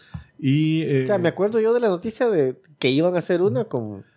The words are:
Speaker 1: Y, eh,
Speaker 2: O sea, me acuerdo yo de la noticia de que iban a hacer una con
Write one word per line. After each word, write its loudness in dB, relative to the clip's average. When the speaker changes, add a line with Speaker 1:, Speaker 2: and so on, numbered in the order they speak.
Speaker 1:
Y, 2
eh, 0
Speaker 2:
O -6
sea, 2
me 0
acuerdo 0
yo 2
de 2
la 2
noticia -2
de 0
que 0
iban 2
a 0
hacer 0
una 0
con -8